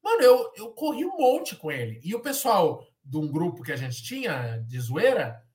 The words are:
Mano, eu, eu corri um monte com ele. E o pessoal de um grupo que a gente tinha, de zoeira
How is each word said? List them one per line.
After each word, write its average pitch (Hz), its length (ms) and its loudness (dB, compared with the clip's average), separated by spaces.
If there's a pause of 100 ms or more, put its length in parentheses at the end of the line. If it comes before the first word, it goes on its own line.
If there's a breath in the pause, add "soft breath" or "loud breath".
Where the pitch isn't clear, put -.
Mano, 440 180 2
eu, 247 340 6
eu 220 160 -12
corri 302 340 -4
um 370 120 -6
monte 262 380 2
com 156 140 -10
ele. 117 320 -6
E 180 140 -6
o 233 60 -4
pessoal 220 640 0 (180)
de 139 140 -8
um 151 120 -2
grupo 165 320 -2
que 147 120 -8
a - 20 -4
gente 127 260 -8
tinha, 127 640 -6
de 123 140 -8
zoeira 139 640 0 (140)